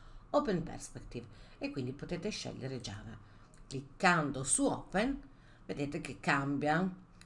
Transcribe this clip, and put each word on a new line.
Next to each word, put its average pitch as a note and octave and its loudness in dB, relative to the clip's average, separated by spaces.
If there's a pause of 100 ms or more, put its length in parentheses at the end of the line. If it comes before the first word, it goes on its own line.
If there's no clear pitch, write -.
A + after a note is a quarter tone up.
(300)
Open A3 4
Perspective - -10 (320)
e C#4 -6
quindi B2+ -2
potete E3 -4
scegliere B2 -6
Java. G#2+ -10 (500)
Cliccando C#3+ 2
su C#4 4
Open A#3+ 2 (440)
vedete C#3+ -2
che - -8
cambia, D3 4 (380)